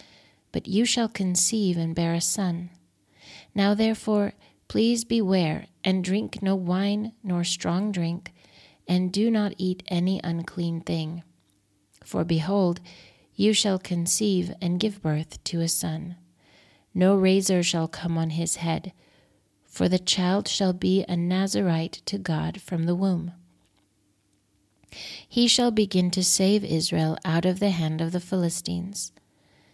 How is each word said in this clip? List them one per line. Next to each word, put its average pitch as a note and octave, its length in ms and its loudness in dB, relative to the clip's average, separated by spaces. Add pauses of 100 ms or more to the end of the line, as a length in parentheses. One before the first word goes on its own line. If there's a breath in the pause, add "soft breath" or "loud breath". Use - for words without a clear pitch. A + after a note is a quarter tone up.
(520 soft breath)
but - 160 -6
you G#3 180 2
shall A#3 240 0
conceive F#3 680 0
and E3 160 -2
bear E3+ 200 0
a E3+ 80 0
son. F3 480 -2 (840 loud breath)
Now G3+ 200 2
therefore, G#3+ 600 0 (340 soft breath)
please A3+ 360 2
beware, F#3+ 640 0 (160)
and F#3+ 200 2
drink G3+ 380 -2
no F#3+ 140 0
wine G3 580 -2 (100)
nor F3 200 0
strong F#3 480 -2
drink, E3+ 420 -4 (540 soft breath)
and F3+ 240 2
do G#3 200 2
not G#3 260 0
eat F#3 300 -2
any F3+ 360 0
unclean E3+ 580 -4
thing. E3 420 -4 (800)
For F#3 200 -2
behold, F3 560 2 (560 loud breath)
you G#3 180 4
shall G3 260 2
conceive F3+ 840 0
and F3 180 0
give G#3 220 -2
birth D#3 440 -4
to E3+ 160 -2
a E3 60 0
son. E3 480 -4 (760 soft breath)
No F#3 220 4
razor F#3+ 480 4
shall E3 240 0
come E3 300 -4
on D#3+ 140 0
his D#3+ 260 -2
head, E3 340 -4 (720 soft breath)
for - 240 -2
the F3+ 120 2
child F#3 480 0
shall F#3 260 0
be F#3 340 2
a F3 80 -2
Nazarite F3+ 880 0
to G3+ 120 -6
God E3 420 -4
from E3+ 240 -4
the F3 120 0
womb. F3 360 0 (2000 loud breath)
He A#3+ 200 2
shall A#3+ 220 4
begin G3 420 2
to F#3 120 -2
save G3 420 2
Israel D#3+ 580 0
out E3+ 220 0
of F#3 140 0
the G3+ 100 2
hand D#3+ 320 0
of E3 100 -2
the F3+ 80 -2
Philistines." F3 920 -4 (640 soft breath)